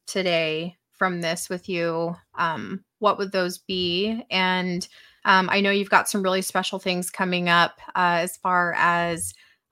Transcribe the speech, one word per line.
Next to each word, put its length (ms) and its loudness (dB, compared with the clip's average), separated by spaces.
today 720 -2
from 280 -2
this 280 -4
with 180 -8
you, 480 -2
um, 480 -4
what 180 2
would 140 -4
those 260 -2
be? 720 -4
And, 580 0
um, 260 4
I 100 2
know 100 2
you've 180 0
got 200 4
some 140 -2
really 180 0
special 380 -4
things 300 -2
coming 400 0
up, 300 4
uh, 260 2
as 160 -6
far 400 2
as, 560 0